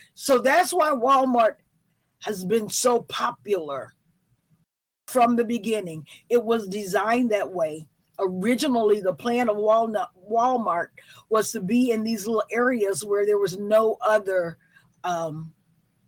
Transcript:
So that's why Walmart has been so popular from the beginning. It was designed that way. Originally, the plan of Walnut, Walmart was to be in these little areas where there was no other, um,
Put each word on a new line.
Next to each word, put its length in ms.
So 240
that's 340
why 180
Walmart 680
has 240
been 240
so 320
popular 920
from 280
the 80
beginning. 640
It 140
was 240
designed 640
that 200
way. 360
Originally, 840
the 120
plan 360
of 80
Walnut, 540
Walmart 640
was 240
to 80
be 320
in 120
these 220
little 240
areas 540
where 220
there 120
was 200
no 420
other, 580
um, 500